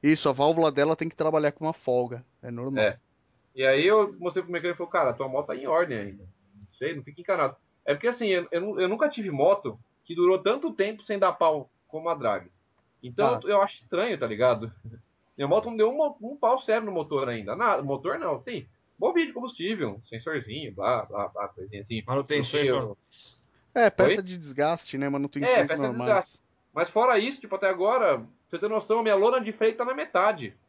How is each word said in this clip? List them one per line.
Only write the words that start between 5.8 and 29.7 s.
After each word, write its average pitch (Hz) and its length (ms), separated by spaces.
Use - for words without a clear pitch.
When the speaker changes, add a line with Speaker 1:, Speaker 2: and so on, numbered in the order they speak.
Speaker 2:
ainda. 101 260
Não - 420
sei, 151 180
não 131 80
fica 147 160
encanado." 175 340
É 143 100
porque 180 140
assim, 233 200
eu, 180 220
eu, 185 300
eu 185 80
nunca 226 200
tive 214 220
moto 147 480
que 170 100
durou 180 240
tanto 254 340
tempo 208 320
sem 202 140
dar 190 140
pau 151 380
como 160 220
a 165 60
drag. 101 360
Então 123 320
Speaker 1:
Ah. 233 100
Speaker 2:
eu, 190 60
eu 202 120
acho 202 140
estranho, 185 420
tá 127 80
ligado? 113 460
Minha 139 120
moto 214 220
não 226 60
deu 220 140
uma, 294 300
um 240 160
pau 254 220
sério 220 280
no 196 60
motor 147 360
ainda. 110 260
Nada, 196 280
motor 143 360
não, 170 240
sim. - 240
Bombilho 320 300
de 240 40
combustível, 190 760
sensorzinho, 117 680
blá, 110 320
blá, 101 220
blá, 101 200
coisinha 101 340
assim. 110 240
Speaker 3:
Manutenções 139 640
Speaker 2:
Bloqueio. 131 200
Speaker 3:
normais. - 500
Speaker 1:
É, 233 160
peça 190 260
Speaker 2:
Oi? 202 60
Speaker 1:
de 185 160
desgaste, 147 600
né? 143 100
Manutenções 143 440
Speaker 2:
É, 233 100
peça 147 140
de 143 60
Speaker 1:
normais. 127 280
Speaker 2:
desgaste. - 300
Mas 175 180
fora 233 280
isso, 262 220
tipo, 208 160
até 196 120
agora, 190 500
pra 113 80
você 170 120
ter 208 100
noção, 220 320
a - 20
minha 214 140
lona 240 240
de 220 120
freio 220 240